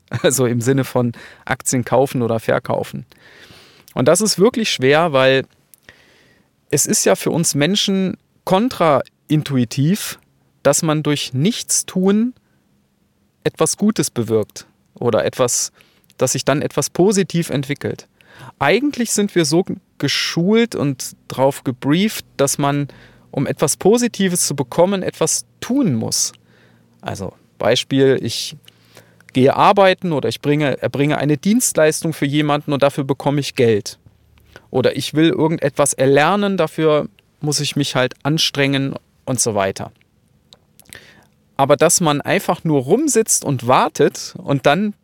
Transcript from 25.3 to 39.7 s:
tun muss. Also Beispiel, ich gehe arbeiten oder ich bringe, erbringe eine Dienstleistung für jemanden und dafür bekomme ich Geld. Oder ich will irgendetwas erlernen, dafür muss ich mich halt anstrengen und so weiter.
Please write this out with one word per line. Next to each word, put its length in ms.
tun 340
muss. 380
Also 320
Beispiel, 640
ich 360
gehe 240
arbeiten 560
oder 160
ich 120
bringe, 420
erbringe 360
eine 200
Dienstleistung 720
für 140
jemanden 460
und 100
dafür 220
bekomme 360
ich 140
Geld. 440
Oder 260
ich 180
will 160
irgendetwas 640
erlernen, 600
dafür 520
muss 200
ich 160
mich 180
halt 280
anstrengen 720
und 160
so 140
weiter. 380